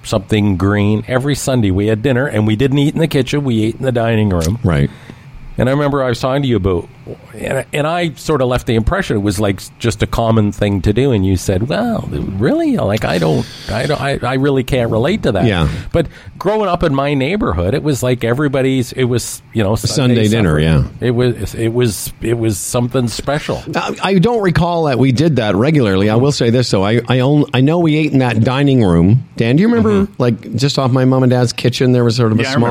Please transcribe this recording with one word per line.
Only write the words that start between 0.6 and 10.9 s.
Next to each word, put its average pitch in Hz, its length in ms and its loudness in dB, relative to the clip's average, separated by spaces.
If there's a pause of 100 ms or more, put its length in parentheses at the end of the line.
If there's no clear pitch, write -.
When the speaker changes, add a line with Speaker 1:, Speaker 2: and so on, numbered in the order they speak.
Speaker 1:
Every 131 280 -2
Sunday 123 360 0
we 101 160 0
had 110 160 -2
dinner, 135 240 0
and 107 180 0
we 110 100 2
didn't 131 220 0
eat 143 160 0
in - 60 -4
the 160 80 2
kitchen. 143 360 -2
We 117 200 0
ate 113 120 -2
in - 80 -10
the 131 80 0
dining 113 380 0
room. 90 340 0
Speaker 2:
Right. 73 280 2 (680)
Speaker 1:
And 120 120 0
I - 40 0
remember 143 300 0
I 127 60 -2
was 117 100 -4
talking 135 240 -2
to 135 40 -2
you 120 100 2
about, 92 320 -2 (460)
and, 117 380 -6
and 147 120 -2
I 170 280 -4
sort 147 280 -2
of 127 60 0
left 123 180 -2
the 123 80 0
impression 120 440 0
it - 20 0
was, 98 200 -2
like, 101 200 0 (180)
just - 240 -4
a 107 60 0
common 110 440 2
thing 101 320 -2
to 104 100 2